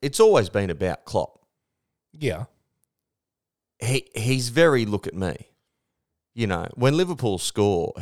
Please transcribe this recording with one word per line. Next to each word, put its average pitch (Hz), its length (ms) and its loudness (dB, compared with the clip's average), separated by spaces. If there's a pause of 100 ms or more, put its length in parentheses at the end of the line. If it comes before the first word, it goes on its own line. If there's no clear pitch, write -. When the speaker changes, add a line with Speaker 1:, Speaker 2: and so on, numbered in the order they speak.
Speaker 1:
it's 143 200 0
always 190 280 6
been 98 220 0
about 85 340 -4
Klopp. - 360 -4 (760)
Speaker 2:
Yeah. 123 280 -4 (1400)
Speaker 1:
He, 131 340 -2
he's 123 360 -2
very 135 360 2
look 104 220 -4
at - 60 -10
me. 90 200 -4 (1000)
You 117 120 -2
know, 87 280 -2
when 135 220 2
Liverpool 151 420 -2
score, 98 640 0